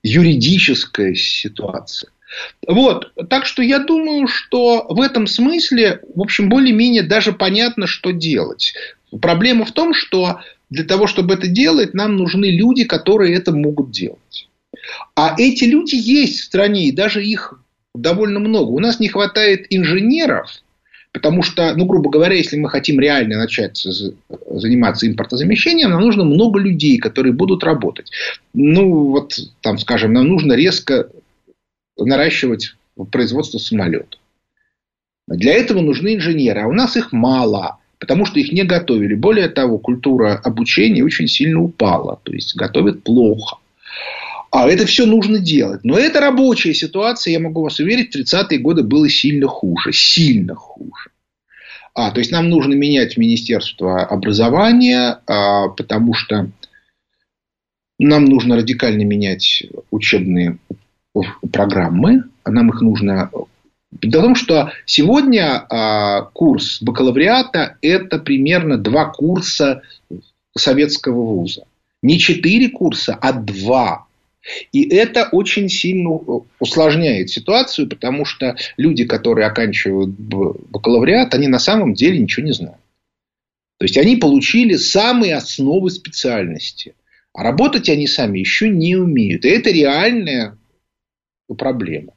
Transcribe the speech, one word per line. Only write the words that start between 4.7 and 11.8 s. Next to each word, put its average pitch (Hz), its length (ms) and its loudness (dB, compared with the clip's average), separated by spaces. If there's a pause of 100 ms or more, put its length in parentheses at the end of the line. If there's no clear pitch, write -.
в 185 140 -2
этом 262 240 0
смысле, 240 760 0 (120)
в 180 80 -4
общем, 202 260 -2
более-менее 240 540 4
даже 208 320 0
понятно, 202 540 -2
что - 240 -6
делать. 156 640 -4 (440)
Проблема 214 460 2
в - 60 -14
том, 330 240 0
что 180 440 -2 (300)
для 156 140 -8
того, 190 240 0
чтобы 190 260 0
это 190 140 -2
делать, 254 480 2